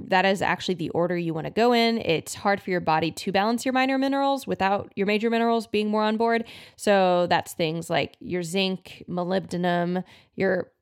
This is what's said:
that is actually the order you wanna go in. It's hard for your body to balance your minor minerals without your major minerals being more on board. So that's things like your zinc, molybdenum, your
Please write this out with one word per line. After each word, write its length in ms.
that 160
is 160
actually 340
the 140
order 260
you 160
wanna 200
go 220
in. 260
It's 340
hard 260
for 120
your 80
body 320
to 200
balance 340
your 80
minor 260
minerals 480
without 480
your 100
major 240
minerals 380
being 220
more 120
on 160
board. 280
So 520
that's 260
things 340
like 320
your 220
zinc, 680
molybdenum, 960
your 360